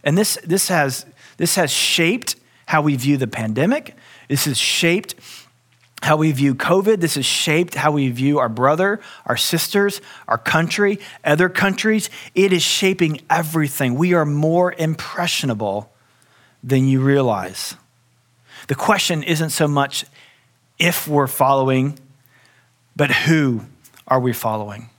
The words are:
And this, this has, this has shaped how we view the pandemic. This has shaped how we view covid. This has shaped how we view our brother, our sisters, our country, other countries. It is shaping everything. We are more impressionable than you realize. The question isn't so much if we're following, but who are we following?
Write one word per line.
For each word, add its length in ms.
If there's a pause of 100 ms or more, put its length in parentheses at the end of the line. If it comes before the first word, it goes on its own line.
And 140
this, 260
this 260
has, 360 (320)
this 160
has 180
shaped 640 (300)
how 160
we 140
view 220
the 100
pandemic. 680 (320)
This 180
has 120
shaped 560 (880)
how 160
we 140
view 240
covid. 460
This 140
has 120
shaped 480
how 160
we 180
view 300
our 100
brother, 520 (260)
our 100
sisters, 640 (260)
our 120
country, 600 (240)
other 240
countries. 640 (240)
It 180
is 120
shaping 680
everything. 640
We 220
are 100
more 480
impressionable 1200 (720)
than 240
you 140
realize. 720 (920)
The 80
question 460
isn't 300
so 160
much 380 (760)
if 280
we're 200
following, 720 (960)
but 160
who 500 (460)
are 120
we 140
following? 640